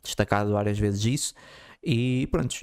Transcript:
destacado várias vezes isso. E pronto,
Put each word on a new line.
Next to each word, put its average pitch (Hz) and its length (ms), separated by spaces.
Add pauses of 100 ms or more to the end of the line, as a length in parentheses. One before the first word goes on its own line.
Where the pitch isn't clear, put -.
destacado 104 500
várias 104 260
vezes 101 260
isso. 131 280 (500)
E 127 480
pronto, 123 320